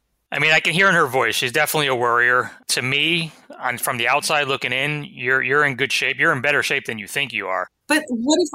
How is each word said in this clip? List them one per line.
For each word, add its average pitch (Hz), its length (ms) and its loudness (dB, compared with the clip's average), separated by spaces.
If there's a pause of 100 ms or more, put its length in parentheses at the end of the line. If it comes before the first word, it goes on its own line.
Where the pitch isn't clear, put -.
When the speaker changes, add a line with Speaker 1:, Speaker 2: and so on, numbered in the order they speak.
(320)
Speaker 1:
I 143 80 -4
mean, 156 120 2
I 156 80 4
can 170 140 0
hear 196 160 4
in 175 60 4
her 160 120 4
voice, 120 280 0
she's 127 180 -2
definitely 151 340 0
a 131 80 2
worrier. 120 560 2 (180)
To 139 120 -2
me, 151 500 0 (280)
on, 123 180 -4
from 127 200 -4
the 120 120 0
outside 143 400 0
looking 127 240 -4
in, 147 360 -4
you're, 131 320 -2
you're 139 220 2
in 139 120 0
good 127 180 -2
shape. 135 260 -2
You're 156 140 4
in 127 80 -2
better 143 220 2
shape 139 220 -2
than 113 140 -6
you 98 80 -12
think 139 240 -6
you 101 160 -6
are. 92 220 -4 (180)
Speaker 2:
But 302 220 0
what 254 320 0
if 311 140 -2